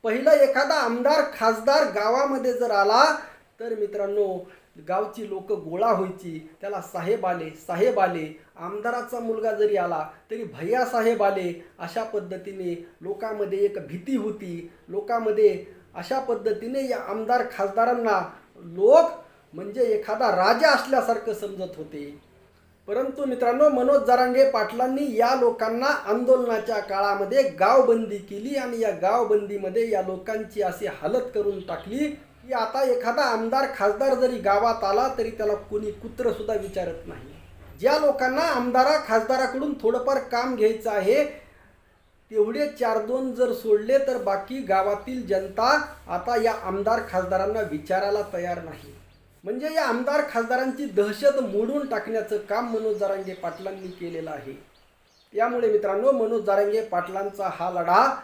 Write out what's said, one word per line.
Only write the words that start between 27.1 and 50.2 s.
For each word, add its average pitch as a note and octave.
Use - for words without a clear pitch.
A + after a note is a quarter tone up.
गावबंदी A3+
केली G#3+
आणि A#3+
या A3
गावबंदीमध्ये G3+
या F#3+
लोकांची G#3
अशी F3+
हालत G3+
करून G3+
टाकली G#3+
की B3+
आता A#3+
एखादा B3
आमदार, A#3+
खासदार G#3
जरी B3
गावात G3+
आला, A#3+
तरी A3+
त्याला G#3
कोणी G#3
कुत्रं A3+
सुद्धा G#3+
विचारत F#3
नाही. -
ज्या D4
लोकांना C#4
आमदारा, C4+
खासदाराकडून B3+
थोडंफार B3
काम B3
घ्यायचं A3
आहे, A3
तेवढे A3+
चार A3
दोन B3+
जर A#3
सोडले, A3
तर C4+
बाकी G3
गावातील G3+
जनता A3
आता A3
या A3+
आमदार, G3
खासदारांना F#3+
विचारायला G3+
तयार F3
नाही. C#3+
म्हणजे B3+
या D#4+
आमदार, B3+